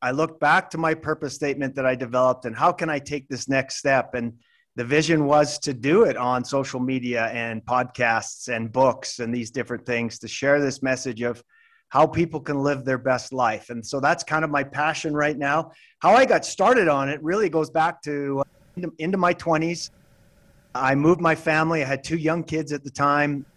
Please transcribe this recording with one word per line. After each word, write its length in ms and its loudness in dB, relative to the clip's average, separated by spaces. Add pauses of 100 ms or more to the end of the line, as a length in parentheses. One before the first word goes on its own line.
I 100 -2
look 300 -2
back 300 4
to 60 -8
my 160 0
purpose 400 -4
statement 420 -4
that 100 -2
I 100 4
developed 500 0
and 100 -8
how 180 2
can 160 -6
I 100 -2
take 300 -10
this 180 -8
next 300 0
step? 360 0
And 200 -6 (420)
the 80 -6
vision 420 2
was 340 4
to 140 -4
do 300 4
it 140 2
on 260 0
social 380 -4
media 460 -2
and 380 -6
podcasts 840 -2
and 220 -4
books 480 2
and 140 -4
these 160 -6
different 360 -8
things 340 -4
to 80 -14
share 320 2
this 240 -2
message 400 -2
of 180 -4 (480)
how 160 4
people 360 -2
can 200 -2
live 220 0
their 140 0
best 340 -2
life. 380 0
And 160 -10
so 160 -4
that's 220 2
kind 200 -2
of 80 -4
my 120 0
passion 500 -4
right 240 0
now. 340 -2 (280)
How 140 6
I 120 8
got 180 4
started 460 2
on 200 2
it 140 -6
really 240 0
goes 220 -2
back 340 0
to, 380 -4
uh, 20 -2 (320)
into, 240 -8
into 180 -2
my 160 4
twenties. 560 -2 (840)
I 200 2
moved 280 4
my 140 2
family. 480 0
I 40 -4
had 160 -4
two 140 -4
young 260 0
kids 300 -4
at 100 -6
the 80 -14
time. 540 0 (120)